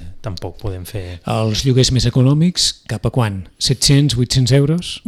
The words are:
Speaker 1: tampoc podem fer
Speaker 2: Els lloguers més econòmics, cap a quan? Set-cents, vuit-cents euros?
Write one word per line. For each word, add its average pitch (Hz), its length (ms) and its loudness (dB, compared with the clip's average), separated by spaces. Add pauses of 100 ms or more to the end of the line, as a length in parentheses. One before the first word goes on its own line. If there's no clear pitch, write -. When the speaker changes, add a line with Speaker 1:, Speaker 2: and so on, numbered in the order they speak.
(200)
Speaker 1:
tampoc 95 380 -10
podem 92 260 -8
fer 90 400 -12
Speaker 2:
Els 110 400 -2
lloguers 131 280 2
més 120 140 0
econòmics, 147 840 2
cap 110 160 -4
a 113 80 0
quan? 101 300 -2 (140)
Set-cents, 139 600 2
vuit-cents 127 340 2
euros? 147 440 0 (120)